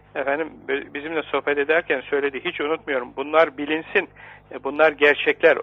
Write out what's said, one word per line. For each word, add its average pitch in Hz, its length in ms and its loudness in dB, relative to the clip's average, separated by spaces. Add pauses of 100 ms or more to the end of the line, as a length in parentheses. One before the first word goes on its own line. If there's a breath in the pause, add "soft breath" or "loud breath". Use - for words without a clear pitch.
(160)
efendim, 147 340 -2 (180)
bi-, 139 260 -4
bizimle 151 280 -6
sohbet 143 360 -2
ederken 151 440 0
söyledi. 139 440 -2
Hiç 170 160 -6
unutmuyorum. 143 560 -4
"Bunlar 147 400 2
bilinsin. 156 520 -4 (420 loud breath)
E, 127 120 -12
bunlar 151 280 2
gerçekler, 147 720 4